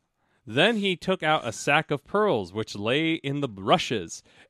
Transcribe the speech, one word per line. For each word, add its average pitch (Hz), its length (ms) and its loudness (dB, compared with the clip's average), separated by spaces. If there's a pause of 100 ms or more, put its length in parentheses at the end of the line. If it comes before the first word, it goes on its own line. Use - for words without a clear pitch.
(460)
Then 170 300 2
he 196 200 0
took 185 260 -2
out 156 240 2
a 113 60 -4
sack 147 400 0
of 143 120 -4
pearls, 143 480 0
which 107 220 -6
lay 139 400 0
in 139 260 -4
the 143 80 -2
rushes, 104 760 -2 (260)